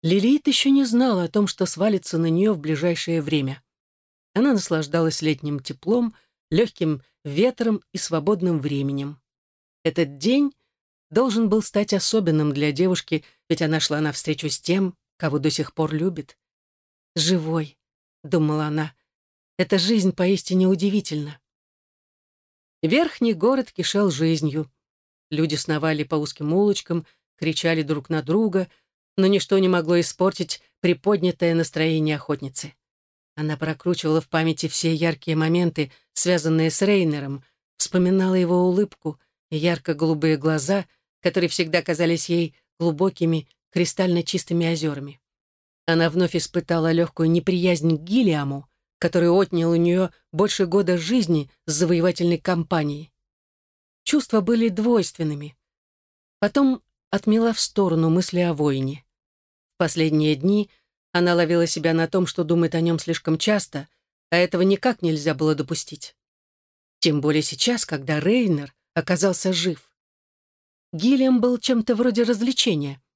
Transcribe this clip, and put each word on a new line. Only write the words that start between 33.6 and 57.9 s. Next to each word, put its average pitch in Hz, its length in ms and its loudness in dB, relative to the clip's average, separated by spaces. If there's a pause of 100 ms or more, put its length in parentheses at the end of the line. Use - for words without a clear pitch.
в - 60 -14
памяти 160 400 -2
все 165 260 -2
яркие 160 420 -2
моменты, 160 560 0 (220)
связанные 160 560 0
с - 120 -2
Рейнером, 147 640 0 (340)
вспоминала 185 580 2
его 180 320 2
улыбку 180 520 -2 (300)
и 156 80 -6
ярко-голубые 160 800 0
глаза, 156 480 0 (360)
которые 175 280 0
всегда 165 320 0
казались 165 480 0
ей 170 260 0 (240)
глубокими, 165 680 0 (240)
кристально 175 520 0
чистыми 170 440 -2
озёрами. 147 520 -4 (680)
Она 165 220 4
вновь 175 260 0
испытала 165 560 0
лёгкую 165 400 0
неприязнь 170 680 2
к 151 40 -8
Гиллиаму, 160 680 0 (300)
который 170 300 2
отнял 170 420 2
у 170 40 2
неё 175 360 2 (200)
больше 196 340 0
года 180 320 0
жизни 165 520 0 (160)
с 156 80 -2
завоевательной 170 640 2
кампанией. 160 760 -4 (920)
Чувства 247 380 0
были 226 280 2
двойственными. 170 880 -2 (840)
Потом 262 420 2 (280)
отмела 220 440 2
в - 60 -4
сторону 165 500 0